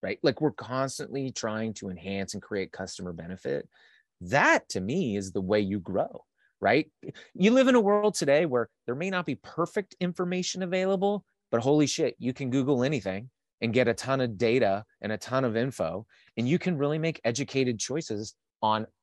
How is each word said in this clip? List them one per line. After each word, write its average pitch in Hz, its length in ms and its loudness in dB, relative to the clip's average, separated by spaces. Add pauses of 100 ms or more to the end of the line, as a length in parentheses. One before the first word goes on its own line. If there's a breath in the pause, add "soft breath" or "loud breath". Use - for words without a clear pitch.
right? - 200 -4
Like, 139 180 2
we're 147 120 2
constantly 131 800 -6
trying 110 420 -4
to 98 160 -10
enhance 95 440 -6
and 101 80 -10
create 95 300 -6
customer 90 400 -10
benefit. 85 560 -8 (520 soft breath)
That 151 500 2
to - 100 -4
me 117 360 0
is 95 160 -6
the 101 80 -2
way 98 200 2
you 98 200 0
grow, 95 440 -4 (360)
right? 120 300 4 (440 loud breath)
You 196 160 6
live 254 180 6
in 262 60 6
a 240 60 8
world 208 340 2
today 151 320 2
where 123 220 0 (180)
there 120 80 -2
may 170 160 -4
not 180 160 -2
be 143 80 -2
perfect - 680 -6
information 180 640 -2
available, 190 600 0 (260)
but 117 100 2
holy 143 260 6
shit, 143 320 0
you 123 140 -2
can 131 180 -4
Google 127 340 2
anything 117 460 -2 (300)
and 117 120 -2
get 120 160 4
a 117 60 4
ton 135 260 -2
of 117 180 -2
data 110 460 2 (160)
and 104 120 -4
a 107 60 -4
ton 131 260 -2
of 110 120 0
info, 110 500 -4 (300 soft breath)
and 117 120 0
you 165 100 4
can 180 200 -2
really 143 200 0
make 160 260 -4
educated 123 540 0
choices 110 560 -6 (280)
on 107 240 2 (160)